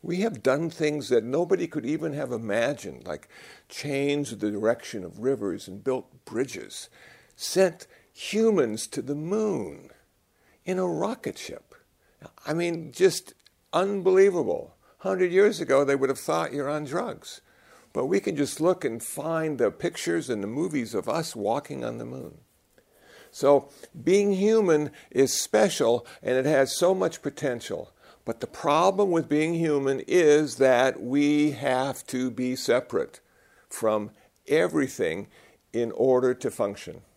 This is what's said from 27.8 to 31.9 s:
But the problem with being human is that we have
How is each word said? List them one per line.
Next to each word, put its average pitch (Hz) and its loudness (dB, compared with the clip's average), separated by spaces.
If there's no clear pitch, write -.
But - -6
the - -6
problem 185 2
with 165 0
being 156 2
human 143 0
is 151 4
that 131 4
we 147 2
have 135 -2